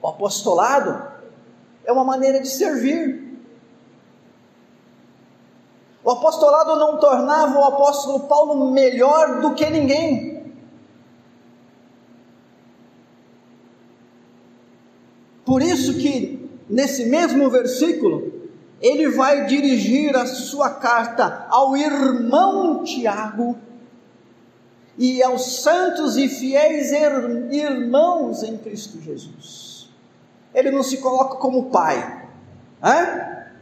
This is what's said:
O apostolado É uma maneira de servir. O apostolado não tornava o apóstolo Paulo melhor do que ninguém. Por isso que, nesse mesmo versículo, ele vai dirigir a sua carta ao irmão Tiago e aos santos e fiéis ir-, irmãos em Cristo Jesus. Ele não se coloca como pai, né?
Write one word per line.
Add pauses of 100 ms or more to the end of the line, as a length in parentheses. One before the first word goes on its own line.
O
apostolado (720)
É
uma
maneira
de
servir. (2750)
O
apostolado
não
tornava
o
apóstolo
Paulo
melhor
do
que
ninguém. (4000)
Por
isso
que, (180)
nesse
mesmo
versículo, (480)
ele
vai
dirigir
a
sua
carta
ao
irmão
Tiago (1400)
e
aos
santos
e
fiéis
ir-,
irmãos
em
Cristo
Jesus. (640)
Ele
não
se
coloca
como
pai, (540)
né?